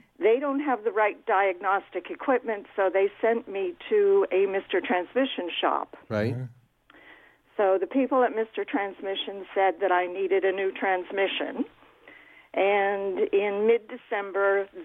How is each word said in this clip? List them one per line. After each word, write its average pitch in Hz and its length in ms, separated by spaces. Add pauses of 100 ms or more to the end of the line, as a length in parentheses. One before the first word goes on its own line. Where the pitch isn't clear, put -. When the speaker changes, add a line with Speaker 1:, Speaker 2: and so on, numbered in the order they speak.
(200)
Speaker 1:
They 220 220
don't 277 180
have 254 240
the 214 80
right 208 340
diagnostic 190 840
equipment, 226 540 (100)
so 190 160
they 196 160 (140)
sent 226 260
me 190 260 (160)
to 196 400
a 190 180
Mister 190 340
Transmission 180 680 (120)
shop. - 340 (140)
Speaker 2:
Right. 110 240
Speaker 3:
Mm-hmm. 123 100 (1120)
Speaker 1:
So 190 240
the 180 80
people 254 380
at 202 100
Mister 220 300
Transmission 196 800 (100)
said 190 240
that 185 140
I 180 140
needed 185 360
a 190 80
new 190 220
transmission. 190 880 (880)
And 196 680 (120)
in 202 360
mid-December, 202 1000 (180)